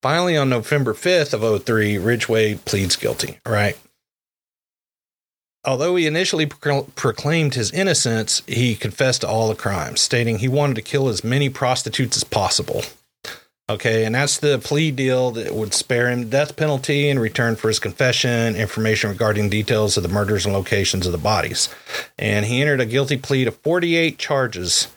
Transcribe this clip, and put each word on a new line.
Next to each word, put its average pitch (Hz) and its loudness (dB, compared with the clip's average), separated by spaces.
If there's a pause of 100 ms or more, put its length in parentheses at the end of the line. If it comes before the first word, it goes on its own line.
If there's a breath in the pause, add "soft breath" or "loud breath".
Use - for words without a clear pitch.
Finally, 165 2
on 135 2
November 131 0
fifth 175 2
of 110 -2
oh 110 2
three, 104 2
Ridgway 110 2
pleads 98 -2
guilty, - -4
right? 104 0 (1900)
Although 147 0
he 170 2
initially 160 0
procl-, - -2
proclaimed 147 0
his 110 -2
innocence, 127 0
he 117 0
confessed 123 0
to - -2
all 113 2
the 110 0
crimes, - -2
stating 117 2
he 117 0
wanted 139 2
to 110 -6
kill 135 0
as 104 -4
many 135 2
prostitutes 127 -2
as - -2
possible. - 0 (880 loud breath)
Okay, 110 0
and 110 -2
that's 139 0
the 143 2
plea 151 0
deal 127 0
that 113 -6
would 107 -4
spare 120 0
him 123 0
the 120 -6
death 139 0
penalty 143 0
in 139 2
return 113 0
for - -4
his 110 2
confession, 117 0
information 110 0
regarding 104 0
details 107 2
of 92 -2
the 87 -2
murders 101 0
and 98 0
locations 98 0
of 90 0
the 85 -2
bodies. - 0 (480 loud breath)
And 104 0
he 120 0
entered 143 2
a 120 2
guilty 135 0
plea 131 0
to 113 2
forty-eight 165 0
charges 117 -2 (100)